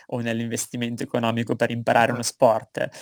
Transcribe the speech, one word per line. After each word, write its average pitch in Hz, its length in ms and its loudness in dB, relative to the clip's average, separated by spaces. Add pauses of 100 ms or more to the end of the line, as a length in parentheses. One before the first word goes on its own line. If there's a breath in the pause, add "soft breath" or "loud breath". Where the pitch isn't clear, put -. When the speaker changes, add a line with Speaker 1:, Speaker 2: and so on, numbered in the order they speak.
Speaker 1:
o 123 120 -4
nell'investimento 117 840 -4
economico 117 520 -2
per 117 160 0
imparare 117 400 2
uno 117 100 -4
Speaker 2:
Esatto. - 140 -6
Speaker 1:
sport. - 540 2 (120 loud breath)